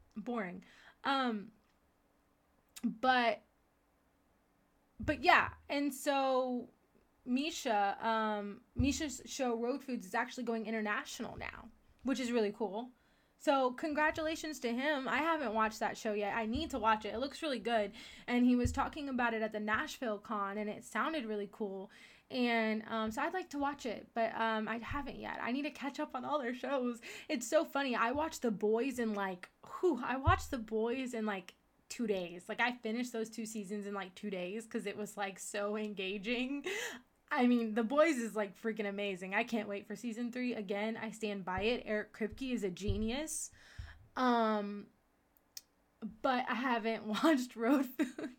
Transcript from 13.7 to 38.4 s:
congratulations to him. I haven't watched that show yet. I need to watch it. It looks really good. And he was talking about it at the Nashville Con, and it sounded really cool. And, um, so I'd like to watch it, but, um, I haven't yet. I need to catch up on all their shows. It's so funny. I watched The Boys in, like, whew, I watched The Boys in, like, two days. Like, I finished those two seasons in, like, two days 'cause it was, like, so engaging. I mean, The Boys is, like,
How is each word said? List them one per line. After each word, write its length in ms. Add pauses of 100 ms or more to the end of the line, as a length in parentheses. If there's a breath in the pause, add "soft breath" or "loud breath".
congratulations 880
to 140
him. 340
I 100
haven't 360
watched 260
that 180
show 160
yet. 220
I 100
need 260
to 80
watch 260
it. 80
It 60
looks 240
really 160
good. 320 (360 loud breath)
And 180
he 100
was 160
talking 380
about 240
it 80
at 100
the 80
Nashville 580
Con, 400
and 120
it 140
sounded 420
really 260
cool. 400 (400 loud breath)
And, 580
um, 220
so 100
I'd 120
like 180
to 80
watch 260
it, 300
but, 200
um, 320
I 120
haven't 400
yet. 220
I 100
need 120
to 60
catch 300
up 160
on 100
all 140
their 160
shows. 440 (300 loud breath)
It's 180
so 160
funny. 320
I 160
watched 300
The 100
Boys 460
in, 160
like, 360 (300)
whew, 240
I 140
watched 320
The 80
Boys 560
in, 140
like, 260 (340)
two 200
days. 420
Like, 100
I 120
finished 420
those 160
two 160
seasons 400
in, 80
like, 220
two 160
days 340
'cause 220
it 100
was, 180
like, 220
so 400
engaging. 880 (680 loud breath)
I 160
mean, 280
The 80
Boys 340
is, 180
like, 240